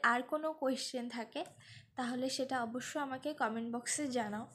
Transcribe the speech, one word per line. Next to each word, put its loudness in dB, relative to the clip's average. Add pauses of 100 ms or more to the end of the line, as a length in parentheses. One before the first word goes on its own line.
আর 6
কোনো 0
কোয়েশ্চেন 0
থাকে -4 (520)
তাহলে 0
সেটা 0
অবশ্যই -2
আমাকে -2
কমেন্ট 0
বক্সে 0
জানাও, 0